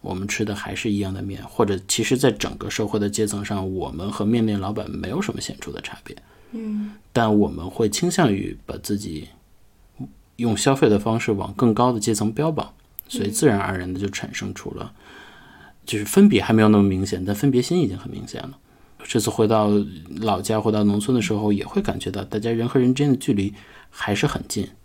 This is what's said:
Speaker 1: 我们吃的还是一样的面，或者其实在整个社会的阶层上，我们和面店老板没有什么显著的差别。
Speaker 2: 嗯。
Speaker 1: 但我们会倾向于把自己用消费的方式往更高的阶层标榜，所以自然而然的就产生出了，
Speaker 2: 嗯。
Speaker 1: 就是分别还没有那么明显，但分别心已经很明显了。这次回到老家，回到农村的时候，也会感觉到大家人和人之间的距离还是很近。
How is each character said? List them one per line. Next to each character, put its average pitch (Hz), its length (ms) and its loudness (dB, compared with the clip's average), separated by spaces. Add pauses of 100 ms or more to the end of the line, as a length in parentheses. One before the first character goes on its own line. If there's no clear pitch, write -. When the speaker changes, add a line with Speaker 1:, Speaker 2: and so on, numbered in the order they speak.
Speaker 1:
我 92 120 -8
们 95 140 -8
吃 110 160 -2
的 104 100 -4
还 101 220 -8
是 110 160 -2
一 101 80 0
样 95 140 -4
的 98 80 -8
面， 98 240 -8
或 - 200 2
者 98 220 0
其 - 160 0
实 135 140 2
在 135 140 6
整 - 260 -6
个 98 120 -8
社 110 160 -2
会 104 140 -2
的 104 100 0
阶 107 160 0
层 101 200 -4
上， 95 280 -4
我 85 160 -4
们 82 220 -6
和 - 140 -2
面 113 200 4
店 104 140 0
老 98 140 -4
板 - 160 -6
没 87 200 -6
有 139 120 -4
什 208 120 -4
么 - 60 -8
显 - 220 -10
著 - 100 -12
的 - 80 -12
差 - 240 -14
别。 - 120 -16 (360)
Speaker 2:
嗯。 214 420 -6 (200)
Speaker 1:
但 110 260 4
我 101 80 4
们 80 220 -8
会 110 180 -2
倾 175 240 -2
向 151 220 4
于 98 320 -4
把 - 120 -10
自 104 200 -4
己 80 320 -10 (1080)
用 117 200 0
消 135 180 4
费 135 140 6
的 104 100 6
方 110 200 0
式 - 120 -2
往 98 220 -4
更 117 200 4
高 123 200 4
的 113 60 -2
阶 110 140 0
层 107 180 0
标 147 200 -2
榜， - 220 -6 (340)
所 - 180 -6
以 101 40 -2
自 - 180 2
然 107 100 6
而 98 200 -2
然 90 140 -6
的 90 80 -6
就 101 100 -2
产 - 240 -10
生 101 200 -8
出 - 200 -12
了， - 200 -12
Speaker 2:
嗯。 - 80 -20 (840)
Speaker 1:
就 - 120 -4
是 104 80 -4
分 202 240 8
别 107 120 4
还 - 120 2
没 110 80 6
有 107 80 8
那 107 80 8
么 101 60 8
明 95 220 2
显， 92 200 -4
但 101 100 0
分 139 160 2
别 123 100 4
心 175 200 2
已 139 60 2
经 95 100 -4
很 131 140 -12
明 131 160 -10
显 - 140 -12
了。 - 160 -12 (480)
这 - 140 0
次 107 100 0
回 110 160 2
到 107 240 4 (520)
老 101 200 0
家， 107 200 0
回 110 100 2
到 107 120 2
农 101 140 2
村 107 160 0
的 123 80 2
时 107 120 0
候， 104 180 2
也 101 140 0
会 - 160 -2
感 - 180 -2
觉 - 100 -6
到 95 140 -6
大 107 160 -6
家 113 120 -4
人 117 180 0
和 135 100 2
人 127 160 4
之 139 80 0
间 147 80 4
的 123 60 4
距 - 160 -2
离 101 200 0 (360)
还 - 260 -4
是 104 100 0
很 - 220 -2
近。 101 180 -4 (200)